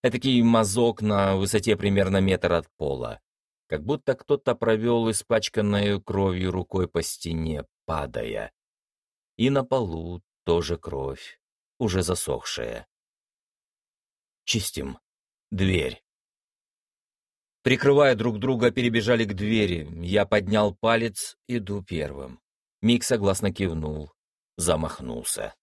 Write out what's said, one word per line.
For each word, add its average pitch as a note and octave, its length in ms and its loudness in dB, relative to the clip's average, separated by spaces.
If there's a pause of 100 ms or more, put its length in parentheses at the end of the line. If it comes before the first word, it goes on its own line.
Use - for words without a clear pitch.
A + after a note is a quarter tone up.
Этакий B2 400 2
мазок A2+ 580 4
на G2 340 2
высоте G2+ 400 0
примерно G2 420 2
метр F#2 360 2
от E2 240 0
пола. B1+ 440 -6 (460)
Как D#2 160 -4
будто C3+ 300 -2
кто-то C#3 400 -2
провел A2+ 560 2
испачканной G#2 920 0
кровью F#2 500 0
рукой F#2 360 -2
по E2 140 -2
стене, D#2+ 640 -6 (200)
падая. A#1 640 -6 (880)
И B2+ 120 2
на C#3 140 2
полу F2 580 -4 (220)
тоже E2+ 340 0
кровь, - 600 -8 (400)
уже F#2+ 240 2
засохшая. A#1+ 840 -4 (1600)
"Чистим. C#2 560 -4 (500)
Дверь". F#2 540 0 (1600)
Прикрывая C#3 520 4
друг A2 240 -2
друга, B2 320 2
перебежали A#2 520 2
к G#2 100 -4
двери. F#2+ 540 0 (180)
Я G2 200 2
поднял G#2 500 2
палец, A2+ 600 -2 (100)
иду G2+ 340 -6
первым. C#2 600 -8 (400)
Мик A#2 240 2
согласно G2 480 0
кивнул, D#2 580 -4 (460)
замахнулся. B1+ 1040 -4